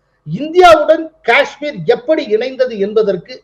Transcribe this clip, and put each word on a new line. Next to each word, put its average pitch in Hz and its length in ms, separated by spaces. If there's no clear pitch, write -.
இந்தியாவுடன் 311 760
காஷ்மீர் 262 640
எப்படி 277 420
இணைந்தது 247 500
என்பதற்கு 202 560